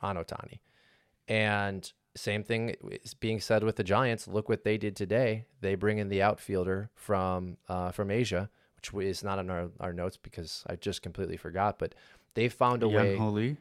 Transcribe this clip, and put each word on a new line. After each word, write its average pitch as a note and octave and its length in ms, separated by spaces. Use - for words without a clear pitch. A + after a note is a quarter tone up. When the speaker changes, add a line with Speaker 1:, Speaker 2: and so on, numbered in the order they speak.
Speaker 1:
on G2 160
Ohtani. - 440
And G#2 640
same G#2 260
thing A2+ 320
is - 240
being A2 240
said G#2+ 240
with A2 140
the A2 80
Giants. A2+ 420
Look G#2 220
what A2 160
they G#2+ 140
did G2+ 180
today. A2 480
They G2 140
bring G#2 240
in G#2 100
the G2 140
outfielder G2 720
from, F#2 640
uh, F2+ 240
from G2+ 180
Asia, G2+ 400
which - 100
w-, G2 220
is F#2 140
not G2 160
on F#2 120
our, F2 180
our F2+ 140
notes F2 240
because - 500
I F2 100
just F#2+ 260
completely E2+ 340
forgot. F#2 420
But - 160
they A#2 140
found B2 340
a A2+ 60
Speaker 2:
Young G#2+ 80
Speaker 1:
way. G2+ 200
Speaker 2:
Ho A2 120
Lee? A2 320